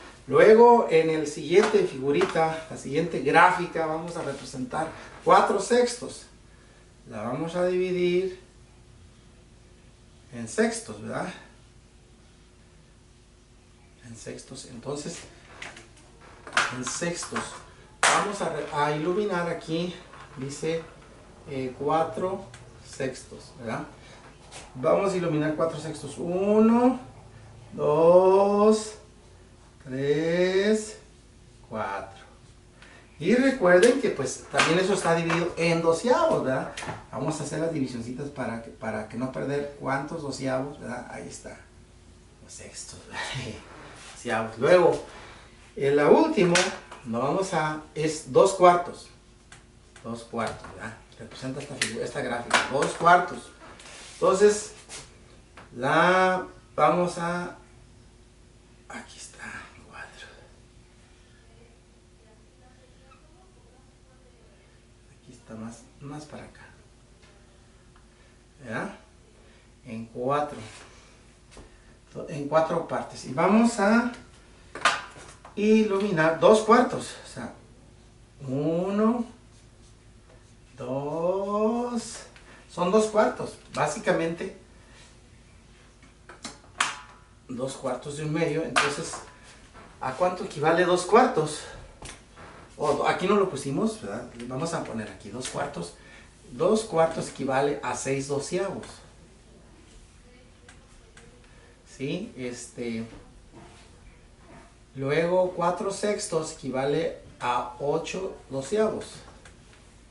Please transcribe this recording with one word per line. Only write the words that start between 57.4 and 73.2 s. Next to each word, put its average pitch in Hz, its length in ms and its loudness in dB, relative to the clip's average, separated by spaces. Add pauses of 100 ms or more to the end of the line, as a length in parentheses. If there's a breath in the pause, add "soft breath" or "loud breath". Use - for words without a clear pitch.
aquí - 300 -16
está, - 260 -18 (460)
cuatro. - 380 -18 (4000 soft breath)
Aquí - 220 -20
está - 220 -18
más, 113 260 -14 (180)
más 143 260 -14
para - 200 -16
acá. - 200 -20 (2000 soft breath)
¿Verdad? 113 320 -10 (920 soft breath)
En 113 200 -12
cuatro. 127 520 -4 (1700 loud breath)
En 143 180 -6
cuatro 160 400 2
partes. - 380 -8